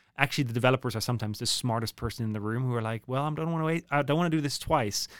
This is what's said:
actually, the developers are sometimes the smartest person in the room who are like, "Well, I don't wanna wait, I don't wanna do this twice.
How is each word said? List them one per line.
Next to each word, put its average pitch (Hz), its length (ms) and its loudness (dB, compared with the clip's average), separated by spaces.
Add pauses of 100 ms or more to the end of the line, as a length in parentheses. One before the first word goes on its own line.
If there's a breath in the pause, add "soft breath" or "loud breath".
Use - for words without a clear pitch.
(180 soft breath)
actually, 139 260 2
the 117 100 -2
developers 127 420 4
are 107 40 -2
sometimes 107 380 -2
the 120 80 -4
smartest 113 500 0
person 117 280 -4
in 107 80 -2
the 107 80 -2
room 113 240 0
who 123 100 0
are 117 80 0
like, 110 240 -4
"Well, 131 180 -2
I 151 100 -2
don't 160 180 -2
wanna 160 140 0
wait, 165 240 0
I 143 120 4
don't 143 140 2
wanna 170 140 2
do 160 100 2
this 143 180 -2
twice. 120 500 0 (120 loud breath)